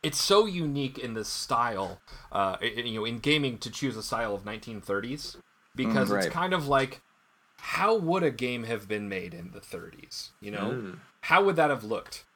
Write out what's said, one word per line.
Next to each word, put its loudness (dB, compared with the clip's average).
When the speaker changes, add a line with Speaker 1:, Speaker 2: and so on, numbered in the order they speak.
Speaker 1:
it's -2
so 8
unique -2
in -6
this -4
style, 0
uh, 2
i-, -2
i-, -4
you -4
know, -2
in -4
gaming 2
to -8
choose -4
a -8
style -2
of -10
nineteen -10
thirties -4
because 2
Speaker 2:
Mm, 4
Speaker 1:
it's 2
Speaker 2:
right. 0
Speaker 1:
kind 0
of 0
like, 2
how 2
would 2
a 4
game -2
have -4
been -2
made -4
in -12
the -14
thirties, -12
you -10
know? -4
Speaker 3:
Mm. -6
Speaker 1:
How 6
would 4
that 6
have 0
looked? -6